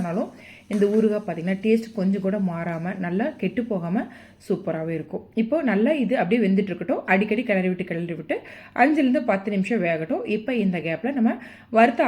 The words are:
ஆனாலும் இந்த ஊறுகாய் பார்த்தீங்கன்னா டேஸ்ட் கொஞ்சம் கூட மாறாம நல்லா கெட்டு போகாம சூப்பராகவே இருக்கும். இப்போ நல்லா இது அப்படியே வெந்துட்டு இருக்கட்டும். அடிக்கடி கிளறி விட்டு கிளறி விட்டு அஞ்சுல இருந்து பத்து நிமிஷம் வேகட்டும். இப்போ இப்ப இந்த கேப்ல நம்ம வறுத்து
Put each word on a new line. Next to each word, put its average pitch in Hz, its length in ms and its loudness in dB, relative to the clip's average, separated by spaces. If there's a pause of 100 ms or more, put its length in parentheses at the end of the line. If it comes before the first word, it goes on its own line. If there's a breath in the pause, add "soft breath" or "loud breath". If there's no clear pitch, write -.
ஆனாலும் 180 300 -4 (420 loud breath)
இந்த 202 120 2 (100)
ஊறுகாய் 214 300 2
பார்த்தீங்கன்னா 185 400 -4
டேஸ்ட் 226 320 2
கொஞ்சம் 196 260 0
கூட 190 140 0 (100)
மாறாம 170 460 -4 (100)
நல்லா 180 220 -2 (160)
கெட்டு 202 280 -2
போகாம 180 320 -2 (460 loud breath)
சூப்பராகவே 160 500 -2
இருக்கும். 156 260 -8 (180)
இப்போ 226 160 0 (120)
நல்லா 214 220 4 (120)
இது 190 180 0
அப்படியே 185 240 2
வெந்துட்டு 190 260 2
இருக்கட்டும். 214 320 -4 (100)
அடிக்கடி 214 360 2
கிளறி 185 220 2
விட்டு 180 200 -4
கிளறி 170 280 -6
விட்டு 165 160 -4 (460 loud breath)
அஞ்சுல 294 240 4
இருந்து 254 160 2 (100)
பத்து 196 240 -2
நிமிஷம் 196 320 0
வேகட்டும். 165 360 -2 (140)
இப்போ 220 100 -8
இப்ப 247 180 0
இந்த 180 180 0
கேப்ல 165 340 -4
நம்ம 233 140 4 (440 loud breath)
வறுத்து 240 320 6